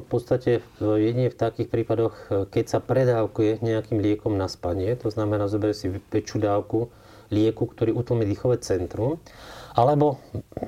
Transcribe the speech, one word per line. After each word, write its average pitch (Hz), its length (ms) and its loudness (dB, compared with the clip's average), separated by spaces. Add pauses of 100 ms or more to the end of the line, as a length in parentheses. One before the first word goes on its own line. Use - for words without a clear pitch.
v - 80 -16
podstate, 123 480 0
e, - 400 -4
jedine 117 320 2
v - 80 -18
takých 113 320 -2
prípadoch, - 440 0 (120)
e, 98 240 -2
keď 113 160 0
sa 113 160 -2
predávkuje 113 800 2
nejakým 110 400 0
liekom 104 320 0
na 95 160 0
spanie, 95 480 -2
to 107 160 -4
znamená, 104 320 -2
zoberie 104 320 0
si 95 160 -6
väčšiu 104 480 -4
dávku 107 480 0 (400)
lieku, 110 400 2
ktorý 113 240 0
utlmí 120 320 0
dýchové 117 360 0
centrum, 123 600 -2 (520)
alebo 143 440 4 (500)